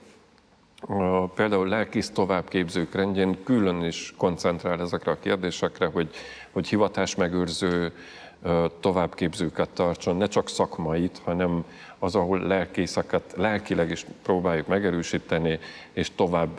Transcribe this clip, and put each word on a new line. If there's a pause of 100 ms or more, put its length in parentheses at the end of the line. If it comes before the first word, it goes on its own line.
(880)
ö, (120)
például
lelkész
továbbképzők
rendjén
külön
is
koncentrál
ezekre
a
kérdésekre,
hogy, (420)
hogy
hivatásmegőrző, (480)
ö, (140)
továbbképzőket
tartson,
ne
csak
szakmait,
hanem (360)
az,
ahol
lelkészeket
lelkileg
is (160)
próbáljuk
megerősíteni, (320)
és
tovább